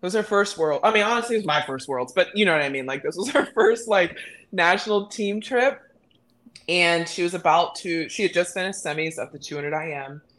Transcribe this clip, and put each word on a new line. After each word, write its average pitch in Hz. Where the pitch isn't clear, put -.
was 185
her 214
first 202
World. 156
I 214
mean, 214
honestly, 233
it 214
was 196
my 151
first 131
Worlds, 127
but 180
you 214
know 180
what 156
I 143
mean? 135
Like, 139
this 151
was 220
<laughs> 294
her 277
first, 440
like, 185
national 202
team 208
trip. 262
And 170
she -
was 175
about 170
to, 165
she -
had 175
just 175
finished 190
semis 160
of -
the 147
two 147
hundred 147
I 156
M. 139